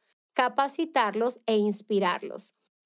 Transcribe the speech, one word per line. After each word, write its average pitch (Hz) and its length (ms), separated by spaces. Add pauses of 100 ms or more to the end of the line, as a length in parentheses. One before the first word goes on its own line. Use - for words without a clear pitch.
(320)
capacitarlos 254 1120
e 220 120
inspirarlos. 202 1000 (300)